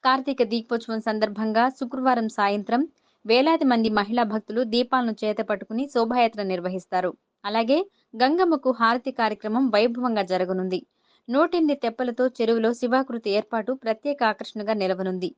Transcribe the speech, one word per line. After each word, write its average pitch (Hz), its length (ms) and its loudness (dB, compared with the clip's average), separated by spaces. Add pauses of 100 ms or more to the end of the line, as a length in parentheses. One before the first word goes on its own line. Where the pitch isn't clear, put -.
కార్తీక 262 380 0 (100)
దీపోత్సవం 226 540 -4
సందర్భంగా 214 580 0 (140)
శుక్రవారం 254 580 0
సాయంత్రం 208 460 0 (480)
వేలాది 302 420 4
మంది 226 160 2 (100)
మహిళా 226 340 0
భక్తులు 220 300 -4 (120)
దీపాలను 240 480 0
చేతపట్టుకుని 214 640 -4 (100)
శోభాయాత్ర 226 580 2
నిర్వహిస్తారు. 180 580 -4 (380)
అలాగే 226 300 2 (440)
గంగమ్మకు 302 560 2
హారతి 240 420 0
కార్యక్రమం 214 540 0
వైభవంగా 233 580 2
జరగనుంది. 185 480 -2 (540)
నూటెనిమిది 320 500 2
తెప్పలతో 240 420 -2 (120)
చెరువులో 226 320 2 (100)
శివాకృతి 240 500 -2 (100)
ఏర్పాటు 226 340 -4 (100)
ప్రత్యేక 262 380 -4 (100)
ఆకర్షణగా 214 520 -6
నిలవనుంది. 185 540 -2